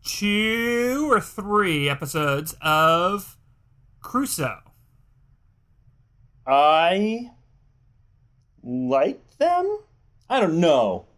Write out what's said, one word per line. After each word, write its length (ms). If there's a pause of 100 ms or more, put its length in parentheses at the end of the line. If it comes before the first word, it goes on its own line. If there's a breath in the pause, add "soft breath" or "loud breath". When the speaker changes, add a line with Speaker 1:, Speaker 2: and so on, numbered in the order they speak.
Speaker 1:
two 1040
or 80
three 680
episodes 720
of 760 (640)
Crusoe? 600 (1900)
Speaker 2:
I 840 (1300)
liked 760
them? 400 (500)
I 100
don't 200
know. 460 (120)